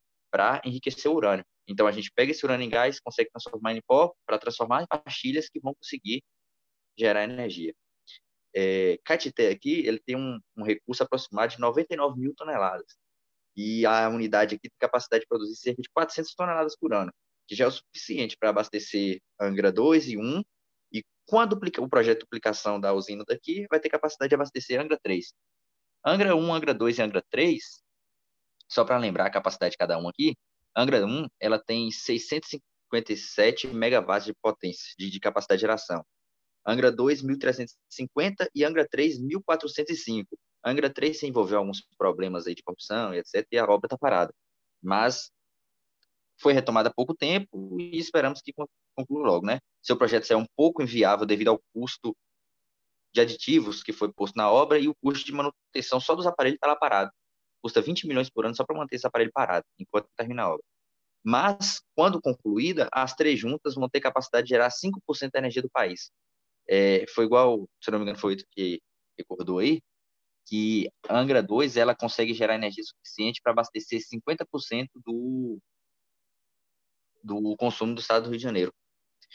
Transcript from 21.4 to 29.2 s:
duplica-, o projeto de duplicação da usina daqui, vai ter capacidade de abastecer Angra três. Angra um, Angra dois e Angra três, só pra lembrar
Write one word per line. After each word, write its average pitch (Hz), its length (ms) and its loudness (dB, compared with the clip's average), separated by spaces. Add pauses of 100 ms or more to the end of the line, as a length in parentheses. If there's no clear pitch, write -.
duplica-, 196 360 -2
o 131 80 -4
projeto 117 300 4
de - 60 -14
duplicação 107 540 -4
da 98 140 0
usina 101 340 -4
daqui, 180 420 -4
vai 156 100 2
ter 156 100 -2
capacidade 151 400 -2
de 147 60 4
abastecer 135 440 -2
Angra 156 220 -2
três. 92 320 -4 (720)
Angra 190 300 4
um, 165 180 2
Angra 147 200 0
dois 117 240 0
e 120 40 0
Angra 101 280 0
três, - 540 0 (840)
só - 160 2
pra 123 140 2
lembrar 98 300 0